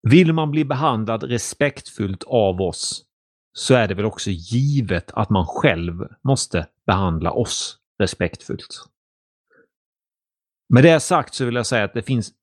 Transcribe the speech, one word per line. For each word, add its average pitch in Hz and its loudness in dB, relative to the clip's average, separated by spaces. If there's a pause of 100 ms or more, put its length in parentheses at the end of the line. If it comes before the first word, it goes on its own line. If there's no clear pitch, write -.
(100)
Vill 165 8
man 156 0
bli 151 0
behandlad 120 -2
respektfullt - -4
av 101 2
oss, - -6 (480)
så - 2
är 113 2
det 95 -4
väl 101 -4
också - -4
givet 110 -2
att 104 -2
man 92 2
själv 85 -2 (300)
måste 131 -2 (200)
behandla 87 0
oss - -6 (200)
respektfullt. - -6 (1900)
Med 131 8
det 160 8
sagt - -2
så 131 -6
vill 120 -4
jag 120 -2
säga 113 0
att 98 -8
det - -4
finns 120 -4 (100)